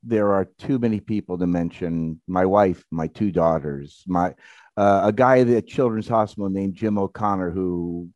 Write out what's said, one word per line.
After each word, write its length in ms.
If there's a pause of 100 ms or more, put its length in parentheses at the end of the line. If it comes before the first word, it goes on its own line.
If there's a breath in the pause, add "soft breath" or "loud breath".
there 300
are 140 (120)
too 200
many 220
people 380
to 80
mention. 800
My 200
wife, 440
my 180
two 220
daughters, 760
my, 280 (440 loud breath)
uh, 260
a 80
guy 280
at 260
Children's 420
Hospital 400
named 260
Jim 240
O'Connor, 520
who 640